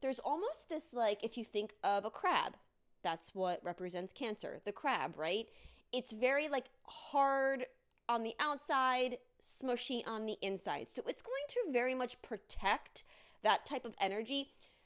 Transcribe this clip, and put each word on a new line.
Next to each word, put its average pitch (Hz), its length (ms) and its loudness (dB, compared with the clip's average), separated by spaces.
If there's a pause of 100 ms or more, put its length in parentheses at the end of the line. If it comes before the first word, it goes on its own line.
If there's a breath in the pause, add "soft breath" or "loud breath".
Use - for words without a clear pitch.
there's 262 160 2
almost 392 500 0
this, 311 240 -4
like, 220 320 2
if 226 140 -4
you 220 60 -2
think 214 280 -2 (100)
of 202 220 2
a 220 60 -4
crab, 294 440 2 (480)
that's 170 320 -4
what 180 300 0
represents 180 480 -4
Cancer, - 540 -4
the 202 60 -4
crab, 170 440 -2
right? 180 300 0 (440 loud breath)
It's 247 220 -2
very, 269 360 2
like, 269 180 0 (160)
hard 269 840 2 (460)
on 226 140 2
the 226 140 -4
outside, 254 760 2 (240)
smushy 247 680 -2
on 220 200 -4
the 214 160 -2
inside. 190 480 -2
So 254 160 -6
it's - 160 -4
going 539 260 -4
to 427 240 -2
very 254 220 2
much 254 260 -4
protect - 840 -2 (400 loud breath)
that 214 200 6
type 269 200 -4
of 226 160 -8
energy. 226 500 0 (360 soft breath)